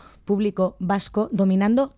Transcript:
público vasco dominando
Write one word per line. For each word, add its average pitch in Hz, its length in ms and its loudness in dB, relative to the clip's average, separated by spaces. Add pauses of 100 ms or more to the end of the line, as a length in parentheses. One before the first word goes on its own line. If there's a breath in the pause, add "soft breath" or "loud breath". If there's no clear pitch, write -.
(260 loud breath)
público 196 540 -2
vasco 196 520 -2
dominando 202 680 2